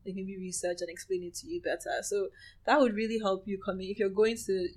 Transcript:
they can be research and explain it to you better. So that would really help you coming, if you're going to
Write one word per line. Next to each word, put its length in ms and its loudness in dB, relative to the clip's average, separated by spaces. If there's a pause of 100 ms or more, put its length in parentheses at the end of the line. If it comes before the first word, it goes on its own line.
they 80 -6
can 140 -6
be 100 -8
research 440 -2
and 100 -4
explain 320 -4
it 120 -10
to 120 -10
you 120 -4
better. 440 -2
So 260 0 (360)
that 140 6
would 140 6
really 240 0
help 300 0
you 180 -2
coming, 240 -2
if 80 -4
you're 120 2
going 360 4
to 320 2